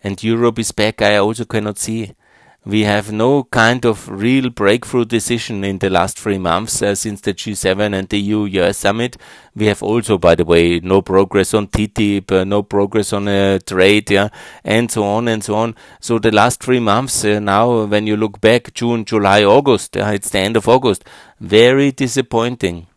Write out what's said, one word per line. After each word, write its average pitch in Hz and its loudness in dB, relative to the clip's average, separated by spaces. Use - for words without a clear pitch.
And 98 -8
Europe 113 0
is 113 -4
back, 110 -2
I 104 4
also 107 0
cannot 107 -4
see. 110 -8
We 104 0
have 104 0
no 127 2
kind 120 0
of 110 -2
real 123 0
breakthrough 120 0
decision 113 -4
in 98 -4
the 95 -2
last 90 0
three 98 -4
months, 90 -2
uh, 101 0
since 101 -8
the 104 -4
G 104 -8
seven 98 -2
and 95 -6
the 104 -2
E 101 -2
U 104 -2
U 92 -2
S 92 -2
summit. 113 -2
We 107 0
have 101 -2
also, 107 0
by 85 4
the 85 2
way, 85 2
no 92 0
progress 95 0
on 104 0
T 107 -4
T 101 -2
I - -2
P, 98 -4
uh, 92 2
no 101 -2
progress 101 -2
on, 101 -4
uh, 98 0
trade, 98 2
yeah, 101 2
and 113 0
so 107 -2
on 107 0
and 110 -2
so 110 -4
on. 110 -2
So - -2
the 110 2
last 107 2
three 127 0
months, 117 -2
uh, 104 0
now 107 2
when 104 -2
you 104 0
look 107 -4
back, 113 2
June, 117 -2
July, 104 2
August, 107 2
uh, 98 -2
it's - -6
the 104 -2
end 107 0
of 104 -2
August, 120 2
very 127 4
disappointing. 120 -4